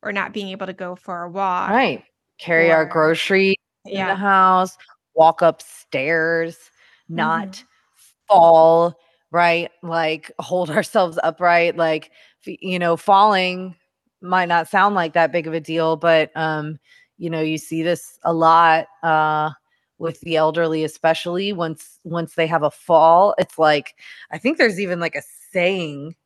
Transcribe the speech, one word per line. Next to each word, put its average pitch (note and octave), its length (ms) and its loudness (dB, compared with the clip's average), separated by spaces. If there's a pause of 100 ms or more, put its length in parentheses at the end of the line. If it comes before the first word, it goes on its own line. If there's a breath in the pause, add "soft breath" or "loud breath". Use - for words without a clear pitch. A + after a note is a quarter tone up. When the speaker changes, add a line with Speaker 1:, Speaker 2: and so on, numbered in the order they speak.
Speaker 1:
or G#3 100 -10
not G3+ 200 -8
being G3+ 160 -10
able F#3+ 180 -12
to F#3 60 -12
go F3+ 240 -14
for F3+ 260 -14
a F3 80 -14
walk. F#3 400 -4
Speaker 2:
Right. G#3+ 340 -2 (340)
Carry E3 340 2
our D#3+ 100 4
Speaker 1:
Or D#3 40 -2
Speaker 2:
groceries F3 680 0 (300)
in F#3+ 120 -14
Speaker 1:
Yeah. F#3+ 100 -6
Speaker 2:
the F#3+ 80 -2
house, F#3+ 600 2 (380 soft breath)
walk D#3+ 280 4
upstairs, E3 1160 -2 (500 soft breath)
not E3 400 -4
Speaker 1:
Mm-hmm. G3 140 -20 (640)
Speaker 2:
fall, E3 680 6 (360)
right? E3+ 400 0 (120)
Like, E3 560 -6
hold F3 320 -6
<laughs> - 20 -8
ourselves F3 500 -2
upright. E3+ 540 0
Like, D#3+ 340 -2 (360 soft breath)
f-, G3 140 -14
you F#3 180 -6
know, E3+ 180 0
falling F#3 760 2 (460)
might F3+ 280 -2
not E3+ 200 0
sound G3+ 260 2
like E3+ 200 -2
that E3 180 2
big E3 140 -4
of D#3+ 80 -8
a E3 60 -4
deal, D#3+ 360 -2
but, D#3+ 400 2
um, D#3 420 -6 (400 soft breath)
you F3 120 -8
know, D#3+ 100 -4
you D#3 180 -4
see D#3+ 240 -8
this E3 420 -6
a E3 80 0
lot, E3 540 4 (160)
uh, D#3 480 0 (480)
with E3 240 -10
the E3 140 -4
elderly, D#3+ 480 0
especially F3 680 -4
once, E3 520 -10
once E3+ 300 -8
they E3 140 0
have D#3+ 160 0
a D3 60 2
fall. E3+ 680 4
It's - 200 -4
like, D3+ 360 0 (380 loud breath)
I D#3+ 60 -12
think C#4 200 -4
there's G3+ 220 0
even, F3+ 200 -6
like, E3 160 -6
a C#3+ 60 -10 (300)
saying E3+ 720 -4